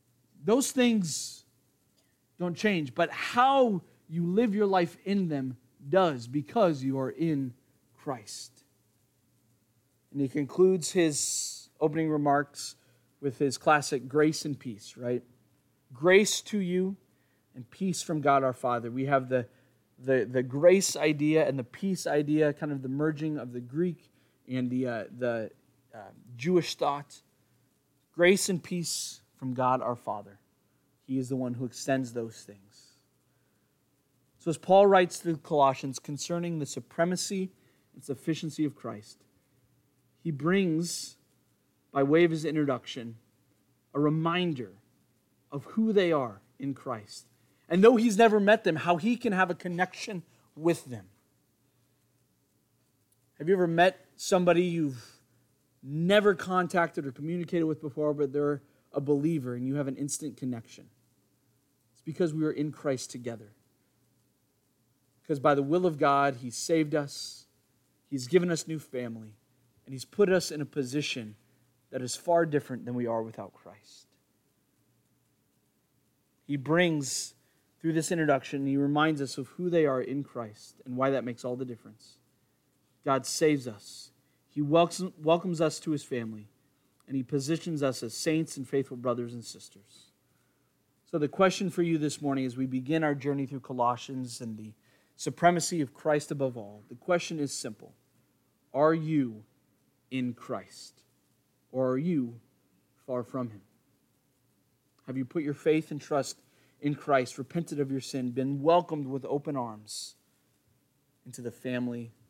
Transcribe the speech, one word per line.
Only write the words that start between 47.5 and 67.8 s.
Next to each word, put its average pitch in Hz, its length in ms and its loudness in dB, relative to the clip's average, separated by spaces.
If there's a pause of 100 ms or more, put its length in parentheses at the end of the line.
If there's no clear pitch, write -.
And 180 140 6
though 247 120 12
he's 220 220 4
never 214 220 8
met 208 240 6
them, 165 120 2
how 160 220 2
he 214 200 0
can 220 160 0
have 185 160 2
a 180 60 -2
connection 180 680 -6 (320)
with 160 300 0
them. 107 200 -12 (2250)
Have 156 100 -4
you 190 80 6
ever 180 120 4
met 170 380 4 (100)
somebody 180 480 4
you've 156 560 -4 (640)
never 185 500 4
contacted 175 720 -2
or 135 60 -6
communicated 165 540 -4
with 156 160 -4
before, 151 320 -2
but 143 180 0
they're 147 300 -2 (320)
a 147 80 -2
believer 143 540 0
and 123 100 -6
you 135 100 -2
have 143 120 -2
an 135 80 -6
instant 139 420 -8
connection? 123 480 -10 (1080)
It's - 80 -20
because 165 320 -2
we 156 120 -2
are 156 60 0
in 147 200 -4
Christ 131 400 -4
together. 117 420 -12 (1700)
Because 151 180 -4
by 143 160 4
the 139 80 2
will 170 220 0
of 160 120 0
God, 139 440 2
he's 123 140 -10
saved 156 380 0
us, - 520 -6 (640)